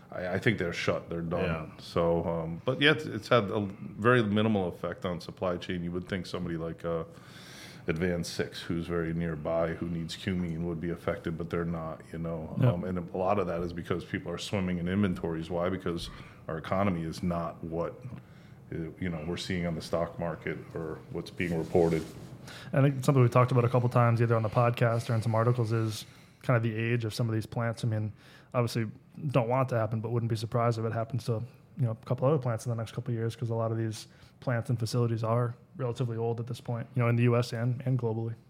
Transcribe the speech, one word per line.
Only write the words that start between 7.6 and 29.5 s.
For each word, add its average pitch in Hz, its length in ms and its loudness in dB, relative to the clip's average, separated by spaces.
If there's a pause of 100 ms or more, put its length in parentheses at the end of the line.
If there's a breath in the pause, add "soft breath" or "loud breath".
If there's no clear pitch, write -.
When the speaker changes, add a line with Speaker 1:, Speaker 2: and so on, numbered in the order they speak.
Speaker 1:
Advanced 85 460 0
Six, - 280 -4
who's 85 240 -4
very 82 280 0
nearby, 82 600 0
who - 140 -4
needs 82 280 -4
cumene, 87 480 -2
would 85 180 -4
be 87 100 -2
affected, 85 460 -4
but 85 120 -6
they're 85 160 0
not, 80 360 -6 (100)
you 82 80 -8
know. 82 400 -6
Speaker 3:
Yeah. - 140 6
Speaker 1:
Um, 87 100 -4
and 90 140 -2 (160)
a 95 40 -4
lot 95 220 4
of 90 80 0
that 85 140 -2
is 87 100 -4
because 85 320 -4
people 87 280 -6
are 85 60 -6
swimming 90 420 -2
in 85 100 -2
inventories. 87 600 0
Why? 87 200 0
Because 87 400 -4 (400 loud breath)
our 80 80 -4
economy 92 460 0
is 80 200 -6
not 85 400 -2
what, 82 340 -4 (760 loud breath)
uh, 78 40 -4 (220)
you 90 100 -2
know, 80 160 -4
we're 85 120 -4
seeing 87 280 -2
on 82 100 -2
the 78 60 -6
stock 85 380 -2
market 82 380 -4 (160)
or 78 260 -6 (120)
what's 85 200 -6
being 85 260 -2
reported. 82 460 4 (680 loud breath)
Speaker 3:
I 139 80 4
think 135 240 2
something 135 180 6
we 120 60 8
talked 123 220 6
about 123 120 6
a 120 60 2
couple 123 180 4
times, 117 340 4
either 117 140 4
on 110 80 2
the 107 60 -2
podcast 117 600 2
or 117 60 2
in 110 60 2
some 110 140 2
articles, 117 360 4
is 110 340 -2 (380 loud breath)
kind 127 140 4
of 113 60 2
the 113 120 0
age 113 300 0
of 107 80 -4
some 117 160 0
of 110 60 0
these 110 100 -2
plants. 117 400 -2
I - 20 2
mean, 107 240 0 (420 loud breath)
obviously 117 340 0 (440)
don't 120 160 4
want 127 220 2